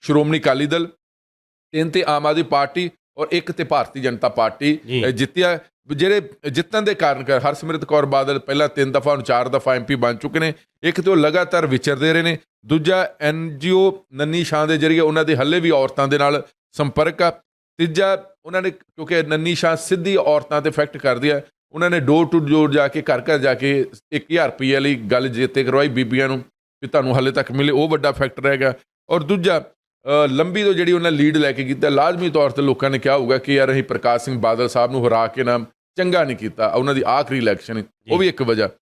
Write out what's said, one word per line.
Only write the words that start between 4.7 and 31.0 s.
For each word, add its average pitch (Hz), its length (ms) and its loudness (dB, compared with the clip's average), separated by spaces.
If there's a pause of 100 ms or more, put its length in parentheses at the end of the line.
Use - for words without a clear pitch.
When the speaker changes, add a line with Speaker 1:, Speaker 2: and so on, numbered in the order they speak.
Speaker 2:
ਜੀ। 120 200 -2
Speaker 1:
ਅ, 127 40 0
ਜਿੱਤਿਆ। 160 480 0 (280)
ਜਿਹੜੇ 180 360 0 (300)
ਜਿੱਤਣ 170 300 -2
ਦੇ 208 120 0
ਕਾਰਨ 139 300 -2
ਕ-, 120 60 -4
ਹਰਸਿਮਰਤ 147 540 -2
ਕੌਰ 147 220 2
ਬਾਦਲ 139 320 0
ਪਹਿਲਾਂ 143 300 0
ਤਿੰਨ 139 240 -2
ਦਫਾ, 139 180 0
ਹੁਣ 139 120 0
ਚਾਰ 123 260 0
ਦਫਾ 131 260 0
ਐਮ 120 100 -4
ਪੀ 127 100 -2
ਬਣ 120 200 0
ਚੁੱਕੇ 139 240 -6
ਨੇ। 160 160 -2 (280)
ਇੱਕ 170 180 -2
ਤੇ 180 100 2
ਉਹ 190 60 4
ਲਗਾਤਾਰ 165 500 2
ਵਿਚਰਦੇ 139 460 0
ਰਹੇ 165 100 2
ਨੇ, 165 160 -2 (280)
ਦੂਜਾ 165 420 0 (120)
ਐਨ 156 380 -4
ਜੀ 156 120 -2
ਓ 190 420 2
ਨੰਨੀ 151 320 -2
ਸ਼ਾਹ 156 220 0
ਦੇ 156 120 2
ਜ਼ਰੀਏ 160 220 2
ਉਹਨਾਂ 156 240 2
ਦੇ 151 120 2
ਹੱਲੇ 147 240 0
ਵੀ 165 100 0
ਔਰਤਾਂ 139 380 0
ਦੇ 143 100 2
ਨਾਲ 143 240 0 (300)
ਸੰਪਰਕ 156 500 -2
ਆ, 170 80 4 (460)
ਤੀਜਾ 185 480 0 (200)
ਉਹਨਾਂ 180 180 -4
ਨੇ, 185 80 -2
ਕਿਉਂਕਿ 165 520 -6
ਨੰਨੀ 156 320 -2
ਸ਼ਾਹ 165 220 0
ਸਿੱਧੀ 185 400 -2
ਔਰਤਾਂ 147 460 0
ਤੇ 151 60 0
ਇਫੈਕਟ 147 280 -2
ਕਰਦੀ 127 320 0
ਆ, 143 120 0 (320)
ਉਹਨਾਂ 175 180 0
ਨੇ 175 80 0
door 151 260 4
to 151 280 0
door 151 160 4
ਜਾ 143 200 2
ਕੇ, 151 140 -6
ਘਰ 131 180 0
ਘਰ 151 180 0
ਜਾ 131 160 2
ਕੇ 135 320 0 (260)
ਇੱਕ 147 200 -6
ਹਜ਼ਾਰ 160 180 0
ਰੁਪਈਏ 135 220 -2
ਵਾਲੀ 139 220 2
ਗੱਲ 123 340 -2
ਜੇਤੇ 127 360 0
ਕਰਵਾਈ 139 240 2
ਬੀਬੀਆਂ 127 400 -2
ਨੂੰ, 135 100 -4 (440)
ਵੀ 135 60 -12
ਤੁਹਾਨੂੰ 131 260 0
ਹਾਲੇ 131 160 2
ਤੱਕ 127 220 -4
ਮਿਲੇ, 143 200 0
ਉਹ 147 160 2
ਵੱਡਾ 147 240 0
ਫੈਕਟਰ 135 340 -4
ਹੈਗਾ। 135 280 2 (360)
ਔਰ 165 120 0
ਦੂਜਾ, 175 360 0
ਅ, - 680 -2
ਲੰਬੀ 175 360 0
ਤੋਂ 202 100 4
ਜਿਹੜੀ 180 180 0
ਉਹਨਾਂ 170 180 2